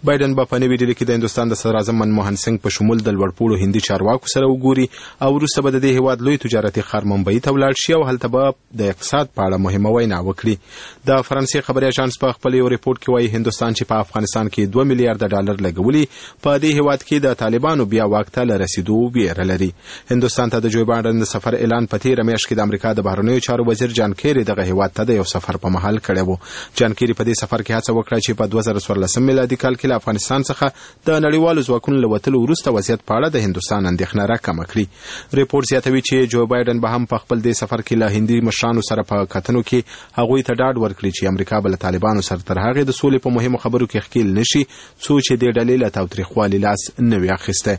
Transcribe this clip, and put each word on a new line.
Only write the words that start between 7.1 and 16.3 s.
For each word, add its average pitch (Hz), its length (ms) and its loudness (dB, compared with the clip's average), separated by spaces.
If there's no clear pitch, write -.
ممبئی 98 340 2
ته 139 100 2
ولاړ 135 180 2
شي 160 140 2
او 156 120 2
هلته 120 260 -4
به 135 180 2
د 98 120 0
اقتصاد - 420 -2
په 98 100 0
اړه 95 200 0
مهمه 101 300 2
وینا 107 320 0
وکړي. 107 260 -2
د 135 200 4
فرانسې 135 400 -2
خبري 135 240 0
اژانس 131 300 -2
په 127 160 0
خپل 127 220 0
یو 123 140 4
ریپورت 123 280 -2
کې - 120 -4
وایي، 120 220 0
هندوستان 113 380 -2
چې 120 160 -4
په 110 160 0
افغانستان 107 480 -2
کې 101 200 0
دوه 131 160 4
میلیارده 117 440 2
ډالر 101 220 0
لګولي، 110 380 2